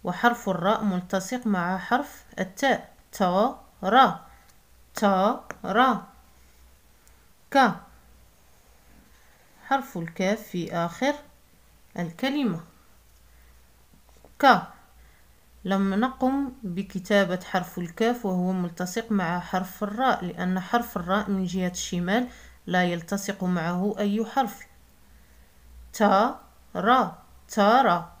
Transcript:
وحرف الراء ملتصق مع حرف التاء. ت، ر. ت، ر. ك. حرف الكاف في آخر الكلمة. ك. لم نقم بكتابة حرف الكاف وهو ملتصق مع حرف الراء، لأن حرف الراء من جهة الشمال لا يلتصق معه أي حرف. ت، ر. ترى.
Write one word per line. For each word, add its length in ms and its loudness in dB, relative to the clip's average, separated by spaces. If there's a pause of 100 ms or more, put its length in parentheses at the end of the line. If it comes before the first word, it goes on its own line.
وحرف 440 0
الراء 360 0
ملتصق 600 -4
مع 320 0
حرف 460 -4 (140)
التاء. 560 -2 (180)
ت، 100 -2 (640)
ر. 260 6 (840)
ت، 100 -2 (600)
ر. 300 4 (1600)
ك. 220 6 (1900)
حرف 320 -2
الكاف 440 -2
في 300 -6
آخر 420 -2 (840)
الكلمة. 600 -2 (1800)
ك. 180 8 (1040)
لم 300 0
نقم 580 0 (100)
بكتابة 840 0
حرف 340 -4
الكاف 480 -2
وهو 260 0
ملتصق 600 -4
مع 280 0
حرف 420 -6
الراء، 420 0
لأن 360 -2
حرف 360 -2
الراء 340 -2
من 140 0
جهة 260 -2
الشمال 580 -2 (380)
لا 180 2
يلتصق 600 -4
معه 540 -2
أي 260 0
حرف. 420 -4 (1300)
ت، 100 0 (720)
ر. 360 2 (360)
ترى. 720 4